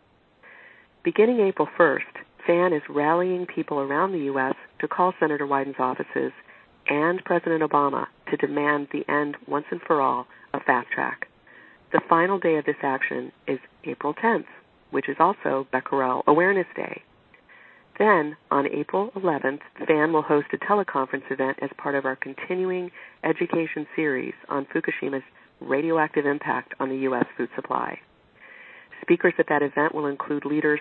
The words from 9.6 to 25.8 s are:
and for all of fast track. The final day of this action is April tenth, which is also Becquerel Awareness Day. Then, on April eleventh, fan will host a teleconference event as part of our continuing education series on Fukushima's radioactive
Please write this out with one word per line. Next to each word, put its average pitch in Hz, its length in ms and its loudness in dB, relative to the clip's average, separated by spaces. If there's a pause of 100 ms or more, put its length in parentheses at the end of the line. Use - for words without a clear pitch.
and 175 100 -6
for 151 200 2
all 127 240 0 (280)
of 139 100 -4
fast 123 260 2
track. - 380 -4 (640)
The 170 180 4
final 180 300 4
day 165 160 2
of 147 100 -2
this 143 160 -2
action 131 500 -4 (160)
is 135 120 -2 (240)
April 147 300 -4
tenth, 226 340 0 (420)
which 139 180 -2
is 147 120 -4
also 147 520 2
Becquerel 131 560 0
Awareness 180 480 4
Day. - 260 -8 (960)
Then, 165 380 4 (160)
on 139 160 2
April 190 480 -2
eleventh, 147 460 0 (260)
fan 156 240 4
will 156 120 4
host 147 300 2
a - 40 -2
teleconference 147 720 -2
event 135 300 -2
as 139 160 -4
part 143 180 -4
of 139 100 -2
our 131 100 -2
continuing 180 760 -6 (320)
education 160 720 -2
series 143 380 -2 (160)
on 139 160 -4
Fukushima's 139 580 -4 (360)
radioactive 156 680 0